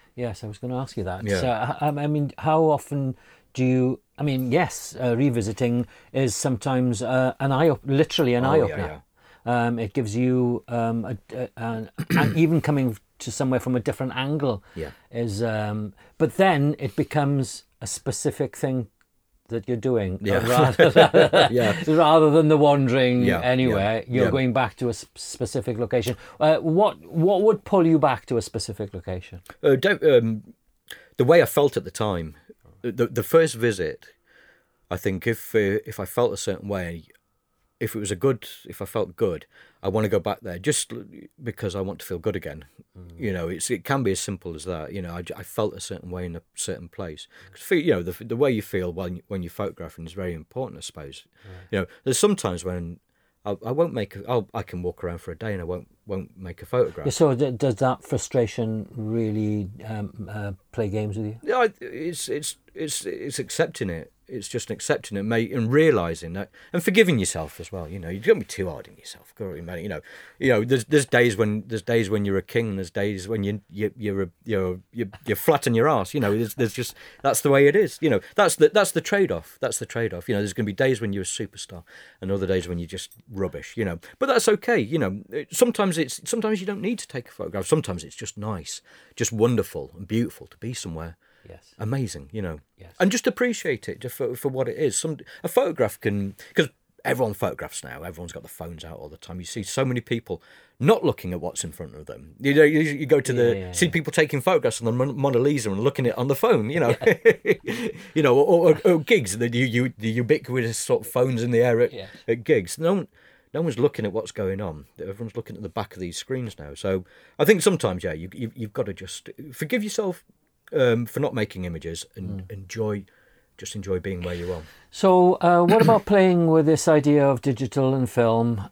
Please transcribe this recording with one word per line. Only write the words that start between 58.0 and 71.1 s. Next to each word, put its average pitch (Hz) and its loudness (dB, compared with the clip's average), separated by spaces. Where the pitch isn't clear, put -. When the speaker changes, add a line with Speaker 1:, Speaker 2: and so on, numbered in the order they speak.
Speaker 1:
frustration 110 -2
really, 107 -2
um, 107 -10
uh, 104 -8
play 107 -4
games 107 -4
with 110 -6
you? 110 -12
Speaker 2:
Yeah, 254 -2
I, 226 4
it's, 160 -10
it's, 147 -6
it's, 151 -6
it's 110 -8
accepting 160 -4
it. 82 -8
It's 110 -10
just - -8
accepting - -4
it, 98 -4
mate, 113 0
and 117 -2
realising 87 2
that, 98 -10
and 175 -2
forgiving 185 4
yourself 85 -4
as - -14
well. 85 -10
You 95 -10
know, 85 -10
you 98 -6
don't 185 4
be 107 -8
too 95 -6
hard - -12
on - -20
yourself. - -20
Go 98 -10
on, 82 -12
mate. 87 -10
You 104 -8
know, 78 -8
you 135 2
know, 123 4
there's, 123 0
there's 143 2
days 120 4